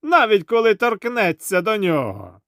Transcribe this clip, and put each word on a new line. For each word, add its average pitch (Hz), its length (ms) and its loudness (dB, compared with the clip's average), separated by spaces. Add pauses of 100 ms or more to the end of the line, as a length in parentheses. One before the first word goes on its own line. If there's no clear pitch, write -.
навіть 247 420 2
коли 226 320 2
торкнеться 220 840 -2
до 214 160 -2
нього. 104 720 -4